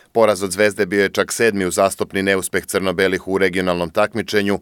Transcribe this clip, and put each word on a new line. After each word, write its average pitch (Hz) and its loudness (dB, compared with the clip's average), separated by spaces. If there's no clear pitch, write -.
Poraz 107 2
od 98 -4
Zvezde 101 0
bio 98 2
je 95 2
čak 95 -2
sedmi 101 0
uzastopni 98 0
neuspeh 95 -2
crno-belih 92 0
u 95 0
regionalnom 90 0
takmičenju, 101 -2